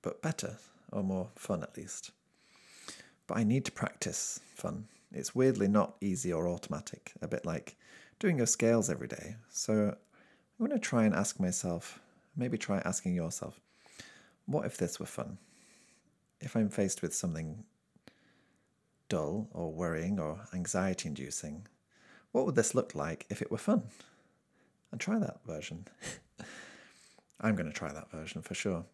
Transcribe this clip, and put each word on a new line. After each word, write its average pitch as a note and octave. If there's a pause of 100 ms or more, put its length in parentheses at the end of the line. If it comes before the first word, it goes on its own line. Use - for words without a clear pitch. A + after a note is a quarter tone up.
but -
better, - (320)
or G2+
more F#2+
fun F2+
at -
least. - (1120)
But -
I A2+
need B2+
to -
practice - (140)
fun. - (240)
It's -
weirdly B2+
not G#2
easy F2+
or E2
automatic, -
a F2
bit -
like E2 (420)
doing F3
your A#2
scales A2+
every C#2
day. - (140)
So G#2+ (600)
I'm A#3
gonna C#4
try A#2+
and -
ask F#2+
myself, F2+ (360)
maybe A#2+
try G2
asking F#2
yourself, - (840)
"What -
if -
this -
were -
fun? - (1000)
If -
I'm A2
faced F#2+
with E2
something D#2+ (1400)
dull F2+
or E2+
worrying E2+
or D#2
anxiety-inducing, E2 (680)
what A#3
would C3+
this A#2
look -
like -
if -
it -
were -
fun?" - (1040)
And A#2
try A3
that -
version. E2 (840)
<laughs> -
I'm A2
gonna D#2+
try D2
that D2
version E2
for -
sure. F2+